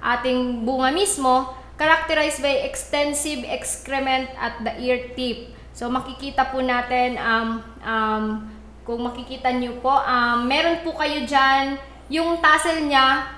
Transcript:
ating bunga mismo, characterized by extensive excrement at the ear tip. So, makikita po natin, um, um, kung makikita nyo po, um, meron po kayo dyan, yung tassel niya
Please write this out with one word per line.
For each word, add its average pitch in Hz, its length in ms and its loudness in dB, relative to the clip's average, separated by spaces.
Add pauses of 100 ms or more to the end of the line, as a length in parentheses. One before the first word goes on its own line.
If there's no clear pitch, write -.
ating 247 640 0
bunga 262 240 2
mismo, 269 600 2 (260)
characterized 311 640 2
by 277 220 2
extensive 294 800 -2
excrement 262 880 -2
at 233 240 -6
the 214 140 -4 (100)
ear 247 320 -2
tip. 247 400 -6 (140)
So, - 180 -10
makikita 262 640 -2
po 262 100 -4
natin, 247 560 0
um, 226 460 -2 (180)
um, 220 440 0 (580)
kung 233 240 -4
makikita 254 480 -4
nyo 247 240 -2
po, 262 160 2
um, 240 560 4
meron 330 320 2
po 330 160 -4
kayo 294 240 0
dyan, 269 560 4 (320)
yung 330 320 0
tassel 320 420 4
niya 269 380 4 (160)